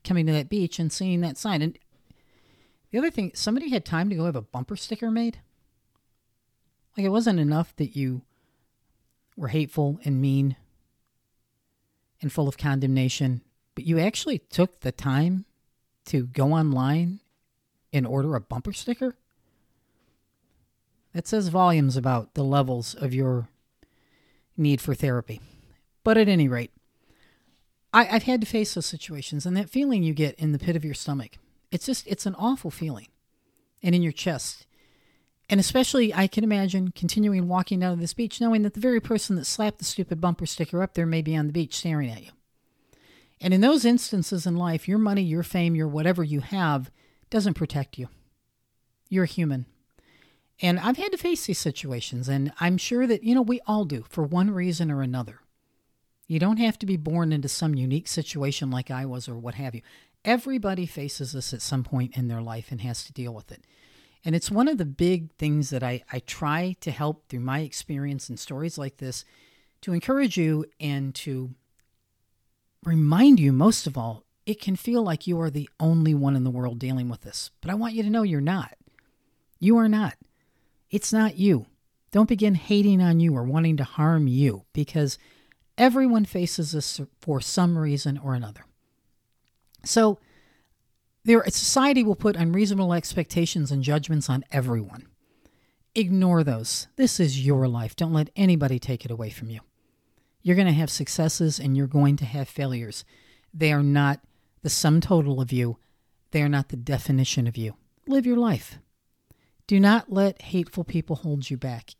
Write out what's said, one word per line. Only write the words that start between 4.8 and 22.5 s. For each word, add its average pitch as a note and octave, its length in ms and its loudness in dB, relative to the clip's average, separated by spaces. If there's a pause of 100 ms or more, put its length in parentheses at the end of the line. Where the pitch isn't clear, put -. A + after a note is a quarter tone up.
made. A#3 300 -2 (1600)
Like, G3 100 -2
it F#3+ 40 0
wasn't A3 280 2
enough D3+ 380 0
that - 200 -6
you B2+ 260 -4 (1120)
were D3+ 120 -8
hateful C#3+ 560 -2
and C3+ 160 0
mean C3+ 360 2 (1600)
and D3 120 -6
full D3 160 0
of C#3 100 -6
condemnation, C3 840 0 (320)
but - 100 -12
you E3 140 2
actually G#3 400 -2
took - 420 -2
the B2+ 120 -4
time E3 520 0 (640)
to C3 200 -2
go C#3 260 0
online D#3 680 0 (720)
and C3 140 0
order C#3 280 -2
a A#2 60 -2
bumper A#2+ 320 -10
sticker? A#3+ 440 -6 (2000)
That E3+ 120 -6
says G#3 220 0
volumes E3 480 4
about B2 380 -2
the C#3+ 100 0
levels C3 500 0